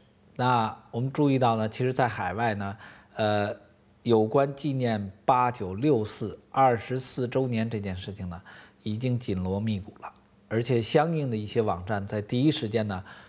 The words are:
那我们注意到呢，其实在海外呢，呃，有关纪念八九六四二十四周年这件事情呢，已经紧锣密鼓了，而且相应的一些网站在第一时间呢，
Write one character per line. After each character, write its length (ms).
那 420
我 80
们 120
注 200
意 80
到 160
呢， 120
其 160
实 80
在 160
海 280
外 180
呢， 240
呃， 360
有 200
关 320
纪 160
念 400
八 240
九 240
六 320
四 340
二 260
十 220
四 280
周 200
年 200
这 120
件 180
事 160
情 160
呢， 100
已 120
经 220
紧 240
锣 180
密 200
鼓 200
了， 140
而 140
且 180
相 360
应 160
的 40
一 80
些 160
网 240
站 220
在 160
第 220
一 80
时 180
间 180
呢， 160